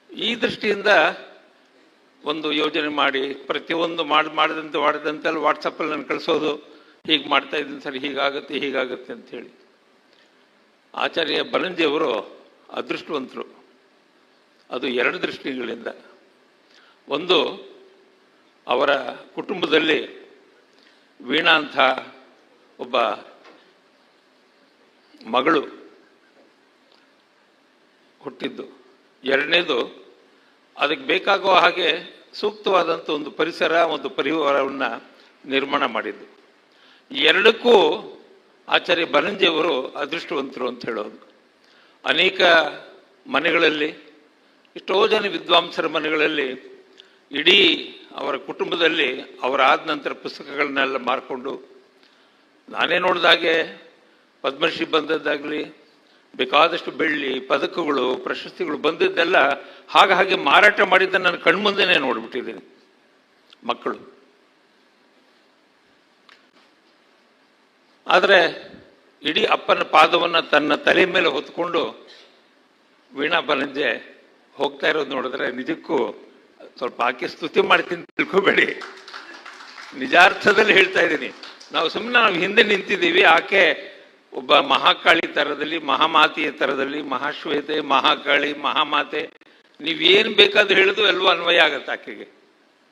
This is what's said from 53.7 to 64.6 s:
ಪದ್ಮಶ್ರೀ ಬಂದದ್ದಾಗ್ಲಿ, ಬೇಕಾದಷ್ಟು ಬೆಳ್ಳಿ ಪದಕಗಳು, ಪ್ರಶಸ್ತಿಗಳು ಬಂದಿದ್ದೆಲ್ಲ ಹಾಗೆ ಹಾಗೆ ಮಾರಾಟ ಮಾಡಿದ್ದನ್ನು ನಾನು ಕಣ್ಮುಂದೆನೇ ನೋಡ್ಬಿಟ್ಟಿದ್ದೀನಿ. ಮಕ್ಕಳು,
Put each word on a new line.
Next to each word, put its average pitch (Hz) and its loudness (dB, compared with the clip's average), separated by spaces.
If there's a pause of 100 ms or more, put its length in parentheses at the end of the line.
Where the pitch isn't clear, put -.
ಪದ್ಮಶ್ರೀ 151 -2
ಬಂದದ್ದಾಗ್ಲಿ, 151 -4 (500)
ಬೇಕಾದಷ್ಟು 160 0
ಬೆಳ್ಳಿ 143 -2
ಪದಕಗಳು, 143 -2
ಪ್ರಶಸ್ತಿಗಳು 151 -8
ಬಂದಿದ್ದೆಲ್ಲ 170 0 (500)
ಹಾಗೆ 180 6
ಹಾಗೆ 180 2
ಮಾರಾಟ 175 6
ಮಾಡಿದ್ದನ್ನು 185 2
ನಾನು 175 0
ಕಣ್ಮುಂದೆನೇ 196 2
ನೋಡ್ಬಿಟ್ಟಿದ್ದೀನಿ. 113 -6 (800)
ಮಕ್ಕಳು, - -8 (4000)